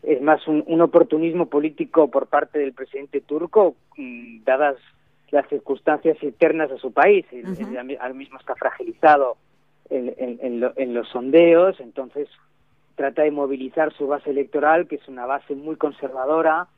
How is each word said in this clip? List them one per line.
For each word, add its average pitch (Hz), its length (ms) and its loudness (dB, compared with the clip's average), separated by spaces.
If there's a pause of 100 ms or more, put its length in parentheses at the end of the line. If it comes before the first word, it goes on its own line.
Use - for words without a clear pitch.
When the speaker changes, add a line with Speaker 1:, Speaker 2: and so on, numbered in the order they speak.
Speaker 1:
es 139 180 -2
más 151 260 2
un, 151 200 -2
un 165 160 2
oportunismo 165 640 2
político 151 640 0
por 135 160 -2
parte 147 320 -2
del 139 160 -4
presidente 139 480 -10
turco, 170 520 0 (220)
mm, 120 480 -16
dadas 135 320 0 (540)
las 143 180 0
circunstancias 151 760 -2
internas 156 480 0
a 131 60 -10
su 123 160 -10
país. 180 400 4
Él, 123 160 -14
Speaker 2:
Ujú. 190 260 -10
Speaker 1:
él 127 240 -10
ahora 127 140 -10
mismo 135 260 -18
está - 160 -10
fragilizado - 840 2 (500)
en, 127 300 -6
en, 123 240 -8
en 120 180 -6
lo, 123 160 -2
en 127 160 -4
los 120 160 -6
sondeos, 165 720 4
entonces 135 480 -12 (680)
trata 143 260 -2
de 151 80 4
movilizar 143 640 -4
su 147 120 -6
base 143 220 -4
electoral, 147 600 0
que 151 80 -8
es - 120 -16
una 123 160 -12
base 143 300 -6
muy 151 220 -10
conservadora 151 1000 -2